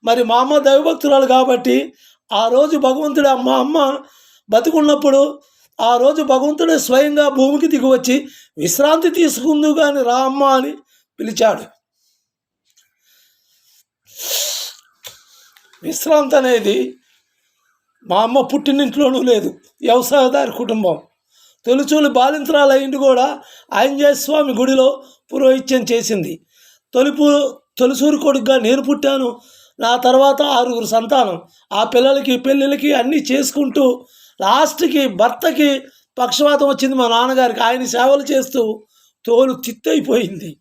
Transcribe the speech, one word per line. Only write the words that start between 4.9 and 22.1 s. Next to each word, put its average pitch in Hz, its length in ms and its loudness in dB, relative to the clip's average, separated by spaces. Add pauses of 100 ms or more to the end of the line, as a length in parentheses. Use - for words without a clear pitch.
ఆ 233 160 2
రోజు 294 240 2
భగవంతుడే 302 580 0
స్వయంగా 294 500 0
భూమికి 277 380 0
దిగివచ్చి, 262 600 0 (300)
"విశ్రాంతి 302 520 0
తీసుకుందు 302 680 0
గాని 285 240 0
రా 240 140 0
అమ్మ" 269 260 -2
అని 269 340 0 (420)
పిలిచాడు. 220 440 -2 (4000)
విశ్రాంతి 302 520 -2
అనేది 254 600 0 (1120)
మా 185 120 2
అమ్మ 240 200 2
పుట్టినింట్లోనూ 277 800 0
లేదు. 240 280 0 (320)
వ్యవసాయదారి 254 680 2
కుటుంబం. 214 460 -4 (680)
తొలిచూలు 285 440 2
బాలింతరాలు 277 640 2